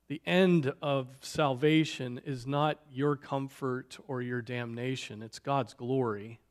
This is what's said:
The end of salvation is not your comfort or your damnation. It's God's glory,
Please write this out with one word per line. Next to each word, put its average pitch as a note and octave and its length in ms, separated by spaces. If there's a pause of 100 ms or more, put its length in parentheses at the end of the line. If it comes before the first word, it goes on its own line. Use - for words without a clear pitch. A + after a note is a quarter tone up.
The C#3+ 160
end F3 560
of C#3 260 (140)
salvation C#3+ 1040
is B2+ 220
not D3 340 (100)
your C#3 240
comfort C3+ 840 (100)
or B2+ 140
your B2 200
damnation. A#2+ 800
It's A2+ 160
God's C#3 360
glory, A#2+ 640 (100)